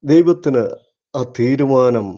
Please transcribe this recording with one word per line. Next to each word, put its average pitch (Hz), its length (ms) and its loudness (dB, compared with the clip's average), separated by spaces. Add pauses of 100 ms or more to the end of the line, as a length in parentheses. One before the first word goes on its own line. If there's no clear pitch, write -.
ദൈവത്തിന് 160 600 2 (500)
ആ 131 80 -6 (100)
തീരുമാനം 127 760 0 (100)